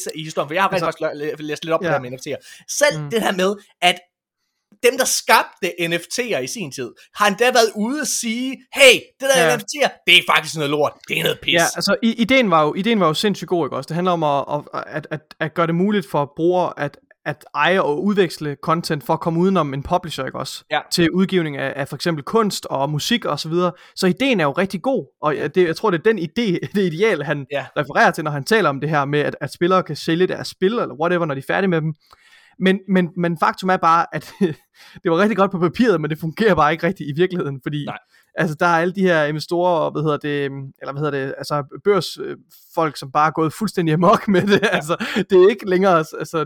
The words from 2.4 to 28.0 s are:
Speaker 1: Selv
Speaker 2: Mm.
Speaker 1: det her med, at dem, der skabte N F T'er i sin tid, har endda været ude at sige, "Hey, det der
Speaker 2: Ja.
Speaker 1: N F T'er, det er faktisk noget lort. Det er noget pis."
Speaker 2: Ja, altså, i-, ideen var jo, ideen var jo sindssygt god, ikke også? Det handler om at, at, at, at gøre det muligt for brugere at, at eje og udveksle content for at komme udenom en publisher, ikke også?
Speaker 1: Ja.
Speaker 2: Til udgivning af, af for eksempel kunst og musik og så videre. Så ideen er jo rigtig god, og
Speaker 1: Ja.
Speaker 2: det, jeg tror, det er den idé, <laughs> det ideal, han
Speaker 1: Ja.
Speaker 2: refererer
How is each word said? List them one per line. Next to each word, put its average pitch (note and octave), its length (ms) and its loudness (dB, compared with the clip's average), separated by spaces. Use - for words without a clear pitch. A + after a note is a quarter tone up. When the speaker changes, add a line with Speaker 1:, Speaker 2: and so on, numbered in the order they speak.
Speaker 1:
Selv C#4 320 2
Speaker 2:
Mm. D3 100 -8
Speaker 1:
det A3+ 100 0
her G3+ 100 0
med, F#3+ 240 0
at F3+ 180 2
dem, B3 140 2
der B3+ 80 0
skabte F#3+ 840 0
N E3 120 -2
F E3 40 -14
T'er A#3 240 -2
i C3 100 -4
sin D#3 240 -8
tid, B2 200 -10
har G#3 120 2
endda G3+ 160 0
været A3+ 220 4
ude A#3+ 260 -2
at C4+ 60 -6
sige, B3 500 -4
"Hey, B3+ 200 6
det C4+ 160 -4
der B3+ 100 4
Speaker 2:
Ja. - 100 2
Speaker 1:
N A#3 40 -4
F G#3 40 -12
T'er, - 440 -4
det F3 100 6
er E3+ 40 4
faktisk D#3 200 -2
noget D3 160 -2
lort. D3 220 0
Det D#3+ 120 -4
er D#3+ 40 -2
noget D#3 200 -2
pis." C#3 100 0
Speaker 2:
Ja, E3+ 100 4
altså, F3+ 280 0
i-, A3+ 180 2
ideen A#3 300 2
var D#3 120 4
jo, D3+ 100 0
ideen G#3+ 260 0
var F3+ 80 4
jo D#3 60 2
sindssygt F#3 360 -2
god, E3+ 160 0
ikke B2+ 100 -6
også? C3 120 -8
Det D#3+ 80 -6
handler F3+ 160 0
om E3+ 120 0
at, C#3+ 400 -2
at, D3 240 -10
at, D3+ 100 -8
at D#3 140 -6
gøre E3+ 140 0
det E3 80 0
muligt G3 360 0
for C#3+ 240 -2
brugere F3 440 0
at, C#3+ 180 -6
at D3 180 -8
eje E3+ 260 4
og D3 220 0
udveksle F3+ 600 0
content D#3+ 400 -2
for E3 100 -2
at D#3+ 60 0
komme E3 200 -2
udenom F3 340 2
en C#3 100 -6
publisher, D#3+ 420 -4
ikke C3 140 -8
også? - 320 -10
Speaker 1:
Ja. D3+ 80 0
Speaker 2:
Til E3 200 2
udgivning E3+ 460 0
af, C3+ 180 -4
af C3+ 120 -6
for - 80 -12
eksempel D#3 280 -4
kunst A3 420 0
og C#3 240 -2
musik D3+ 360 -2
og D3 140 -4
så D#3+ 100 -8
videre. F3 220 0
Så F#3+ 120 0
ideen A3+ 320 2
er D#3+ 40 2
jo C#3+ 80 2
rigtig F3+ 300 -2
god, B3 400 -2
og D3+ 140 0
Speaker 1:
Ja. - 120 -2
Speaker 2:
det, F3+ 200 2
jeg D#3+ 80 -2
tror, - 160 0
det E3+ 80 0
er - 40 -6
den A3 160 2
idé, E3+ 400 -2
<laughs> - 160 -6
det F#3 180 2
ideal, F3 300 0
han C#3+ 280 -4
Speaker 1:
Ja. C3+ 140 -4
Speaker 2:
refererer D3+ 340 4